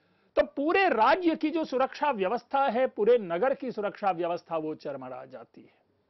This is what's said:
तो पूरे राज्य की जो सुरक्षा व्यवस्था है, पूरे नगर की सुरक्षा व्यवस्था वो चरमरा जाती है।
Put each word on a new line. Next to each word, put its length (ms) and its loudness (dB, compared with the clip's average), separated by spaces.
तो 160 2
पूरे 440 2
राज्य 460 2
की 140 -2
जो 160 -2
सुरक्षा 460 -2
व्यवस्था 540 0
है, 220 2
पूरे 300 4
नगर 360 0
की 180 -8
सुरक्षा 400 -4
व्यवस्था 460 -4
वो 180 -6
चरमरा 500 -12
जाती 360 -20
है। 120 -20